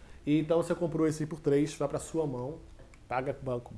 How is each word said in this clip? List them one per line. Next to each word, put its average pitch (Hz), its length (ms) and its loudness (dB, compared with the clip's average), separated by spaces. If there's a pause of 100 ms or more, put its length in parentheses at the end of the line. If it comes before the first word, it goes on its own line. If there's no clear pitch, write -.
(260)
E 151 140 6
então 165 200 4
você 165 140 0
comprou 160 320 2
esse 156 200 0
por 160 140 -8
três, 147 340 4
vai 147 140 0
pra 147 100 -4
sua 160 280 -2
mão. 135 320 -6 (480)
Paga 131 340 -2
o - 40 -10
banco, 123 340 -4